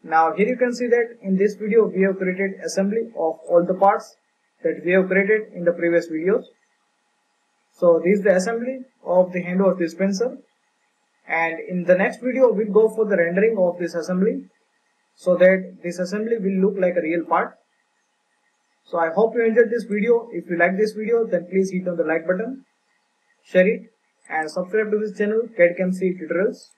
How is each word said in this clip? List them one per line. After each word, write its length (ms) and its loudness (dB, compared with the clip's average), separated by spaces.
Now 320 2
here 140 2
you 80 -2
can 180 0
see 120 -4
that 340 0
in 160 0
this 200 2
video 300 2
we 160 -2
have 140 0
created 480 -4
assembly 440 -2
of 300 -4
all 180 4
the 80 -2
parts 420 0
that 220 -4
we 80 0
have 160 4
created 460 0
in 100 -10
the 80 4
previous 380 0
videos. 340 -2
So 300 4
this 160 4
is 60 -4
the 100 6
assembly 460 -2
of 280 2
the 100 -4
hand 200 -2
wash 160 2
dispenser, 600 -2
and 300 -2
in 160 -4
the 100 4
next 280 -2
video 280 2
we'll 220 -2
go 160 4
for 160 -2
the 120 0
rendering 420 2
of 200 0
this 160 -6
assembly 520 -2
so 220 0
that 460 4
this 160 -10
assembly 400 -4
will 240 -2
look 180 2
like 160 0
a 60 0
real 240 -2
part. 320 -2
So 140 -6
I 160 0
hope 200 2
you 100 0
enjoyed 260 4
this 140 -4
video. 480 0
If 160 -10
you 80 -4
like 220 2
this 140 0
video, 340 -2
then 240 -4
please 200 0
hit 160 -6
on 100 -4
the 80 0
like 220 -2
button, 380 -6
share 240 2
it, 140 -2
and 200 -6
subscribe 400 -4
to 80 0
this 180 -6
channel, 260 -2
cat 200 4
cam 160 -2
C 220 -2
Tutorials. 640 -4